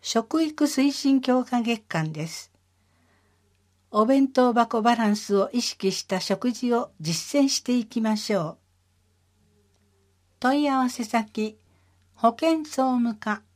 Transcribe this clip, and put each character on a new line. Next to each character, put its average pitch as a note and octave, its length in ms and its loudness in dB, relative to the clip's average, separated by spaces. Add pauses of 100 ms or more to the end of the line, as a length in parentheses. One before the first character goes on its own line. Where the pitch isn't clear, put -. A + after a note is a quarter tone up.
食 A#3 420 -2
育 D4+ 220 -2
推 C#4+ 260 2
進 C4+ 300 2
強 B3+ 240 0
化 B3 160 -2
月 A3+ 260 -2
間 D#3+ 280 -4
で D#3 120 -6
す。 - 240 -16 (1400)
お A3 160 2
弁 C4+ 220 4
当 B3 260 2
箱 A#3 260 2
バ A#3 160 4
ラ A3+ 100 0
ン G#3 100 2
ス G3+ 200 -2
を F#3+ 160 2
意 A#3+ 80 -2
識 - 320 -2
し - 120 -8
た F#3 140 -4
食 G3 320 -2
事 A#3+ 220 -4
を A#3 260 -2
実 E3+ 440 -2
践 C#4 60 4
し - 120 -2
て B3 160 0
い A#3+ 80 0
き A#3 160 -6
ま G#3+ 160 0
し G#3 180 -4
ょ F3+ 80 0
う。 D#3 160 -8 (1800)
問 C#4 220 2
い D4 60 0
合 C4+ 100 0
わ B3+ 100 0
せ B3 160 -6
先、 G#3+ 540 -4 (560)
保 A3+ 180 2
健 D#4+ 320 0
総 C4 320 0
務 A#3 200 0
課。 G#3+ 260 -6 (140)